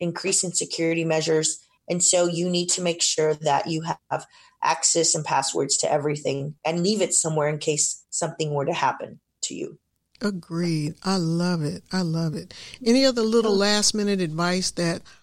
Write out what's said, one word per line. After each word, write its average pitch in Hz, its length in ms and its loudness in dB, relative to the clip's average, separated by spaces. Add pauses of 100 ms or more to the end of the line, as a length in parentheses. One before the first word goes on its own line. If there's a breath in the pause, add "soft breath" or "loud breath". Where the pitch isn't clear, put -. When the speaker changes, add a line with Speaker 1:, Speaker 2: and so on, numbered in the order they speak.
Speaker 1:
increasing 175 520 -2
security 165 520 -2
measures. 156 540 0 (320 soft breath)
And 180 120 -2
so 175 240 4
you 175 220 0
need 175 220 0
to 180 120 -2
make 170 200 -2
sure 156 320 2
that 151 320 0
you 160 160 -2 (280)
have 143 160 -6 (360 soft breath)
access 165 540 2
and 151 80 -4
passwords 139 540 0
to - 140 0
everything 147 640 -2 (100)
and 170 200 0
leave 202 180 2
it - 120 0
somewhere 156 340 2
in 151 100 -2
case - 520 -2
something 160 440 -4
were 143 100 0
to 165 80 0
happen - 460 -2 (240)
to - 120 -6
you. - 240 -10 (420)
Speaker 2:
Agreed. 170 840 -4
I 190 140 0
love 170 480 0
it. 165 260 -4
I 185 120 -2
love 165 340 -2
it. 180 180 -12 (320 loud breath)
Any 254 180 6
other 247 180 2
little 220 320 4
Speaker 1:
Oh. - 20 4
Speaker 2:
last 208 360 4
minute 202 280 2
advice 175 520 0
that 170 300 -2 (200 loud breath)